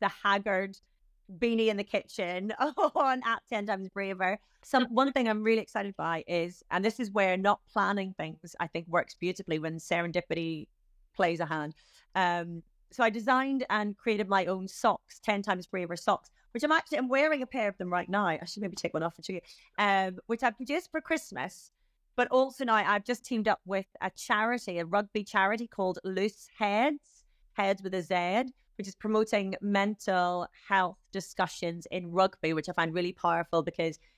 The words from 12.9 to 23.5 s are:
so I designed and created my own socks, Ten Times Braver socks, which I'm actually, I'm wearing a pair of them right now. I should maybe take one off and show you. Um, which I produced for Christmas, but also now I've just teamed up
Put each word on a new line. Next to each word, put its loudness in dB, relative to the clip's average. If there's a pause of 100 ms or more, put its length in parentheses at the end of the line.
so 0
I 4
designed 0
and -2
created -2
my 4
own -4
socks, 0
Ten -2
Times -2
Braver -6
socks, 0 (220)
which -6
I'm 4
actually, 0
I'm -2
wearing 2
a -10
pair -2
of -4
them -6
right -2
now. 0
I 0
should -10
maybe -6
take -6
one -2
off -4
and -18
show -6
you. -6 (360)
Um, 2
which -4
I 4
produced -4
for -4
Christmas, -6 (440)
but 2
also 2
now 4
I've 2
just -4
teamed 0
up 2